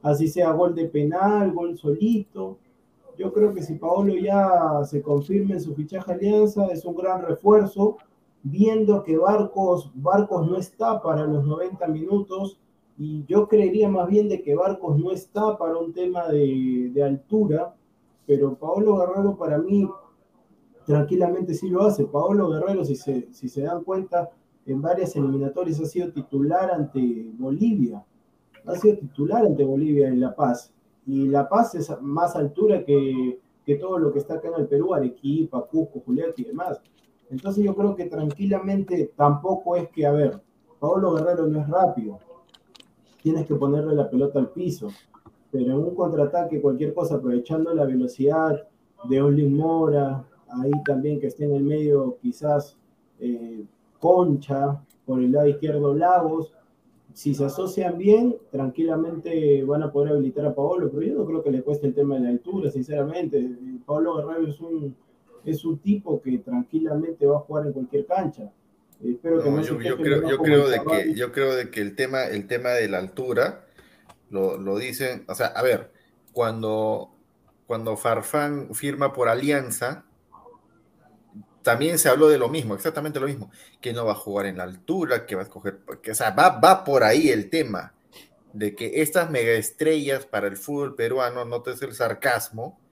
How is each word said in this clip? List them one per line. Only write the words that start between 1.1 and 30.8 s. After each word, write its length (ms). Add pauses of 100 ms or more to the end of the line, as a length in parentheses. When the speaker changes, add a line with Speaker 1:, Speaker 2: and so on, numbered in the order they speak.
Speaker 1:
gol 240
solito. 800 (600)
Yo 160
creo 180
que 100
si 120
Paolo 400
ya 720
se 180
confirma 520
en 60
su 140
fichaje 360
a 40
Alianza, 540
es 180
un 80
gran 260
refuerzo, 800 (460)
viendo 580
que 160
Barcos, 760
Barcos 520
no 80
está 460
para 240
los 180
noventa 440
minutos, 720 (360)
y 300
yo 220
creería 400
más 200
bien 200
de 140
que 120
Barcos 440
no 120
está 480
para 180
un 160
tema 360
de, 680
de 80
altura, 720 (520)
pero 280
Paolo 440
Guerrero 380
para 220
mí 300 (1000)
tranquilamente 680
sí 140
lo 140
hace. 220
Paolo 460
Guerrero, 340
si 100
se, 380
si 160
se 140
dan 200
cuenta, 480 (340)
en 160
varias 360
eliminatorias 640
ha 60
sido 260
titular 580
ante 680
Bolivia, 680 (640)
ha 100
sido 220
titular 460
ante 200
Bolivia 440
en 120
La 140
Paz, 380 (340)